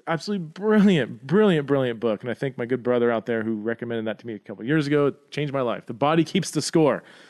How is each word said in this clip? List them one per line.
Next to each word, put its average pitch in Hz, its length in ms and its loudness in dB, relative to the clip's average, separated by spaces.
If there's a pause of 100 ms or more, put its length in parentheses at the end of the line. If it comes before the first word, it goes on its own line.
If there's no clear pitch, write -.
absolutely 165 400 -4
brilliant, 180 800 2
brilliant, 170 400 4
brilliant 127 340 0
book. 110 220 0
And 123 80 -6
I 110 40 -2
thank 135 220 -6
my 123 80 -4
good 120 180 -2
brother 120 300 2
out 110 140 -2
there 113 160 -2
who 110 140 -4
recommended 113 500 -6
that 107 140 -6
to - 60 -16
me 113 80 -10
a 101 40 -10
couple 107 260 -14
years 143 220 0
ago. 143 220 2
It - 220 -10
changed 143 220 -6
my 139 80 -2
life. 113 240 -4
The - 80 -12
body 156 320 2
keeps - 260 -4
the 151 120 -4
score. 139 420 2 (260)